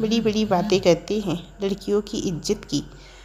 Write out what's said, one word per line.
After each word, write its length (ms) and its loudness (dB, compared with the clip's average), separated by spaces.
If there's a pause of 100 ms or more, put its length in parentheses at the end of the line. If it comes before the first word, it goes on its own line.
बड़ी-बड़ी 440 2
बातें 360 2
करते 400 4
हैं 420 -6
लड़कियों 380 0
की 180 -6
इज्जत 420 -2 (100)
की, 140 -2 (400)